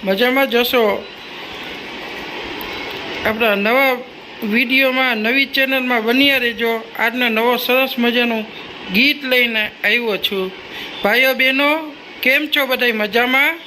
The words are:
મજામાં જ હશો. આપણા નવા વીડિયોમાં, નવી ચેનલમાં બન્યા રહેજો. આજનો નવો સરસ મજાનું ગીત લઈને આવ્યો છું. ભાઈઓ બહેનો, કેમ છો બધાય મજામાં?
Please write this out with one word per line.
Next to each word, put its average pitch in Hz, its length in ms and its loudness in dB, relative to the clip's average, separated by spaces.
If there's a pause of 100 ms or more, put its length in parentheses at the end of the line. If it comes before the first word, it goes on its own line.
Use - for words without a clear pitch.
મજામાં 247 440 2
જ 226 40 -4
હશો. 240 520 2 (2250)
આપણા 220 280 2
નવા 247 420 2 (460)
વીડિયોમાં, 254 760 2
નવી 247 300 2
ચેનલમાં 262 580 0
બન્યા 269 320 4
રહેજો. 226 640 -2
આજનો 233 300 0
નવો 233 280 2
સરસ 254 420 2
મજાનું 240 480 0 (480)
ગીત 285 300 2
લઈને 240 460 2 (140)
આવ્યો 220 320 0
છું. 190 360 -4 (520)
ભાઈઓ 247 300 4
બહેનો, 285 580 2 (300)
કેમ 277 240 2
છો 294 200 0
બધાય 247 260 2
મજામાં? 247 760 2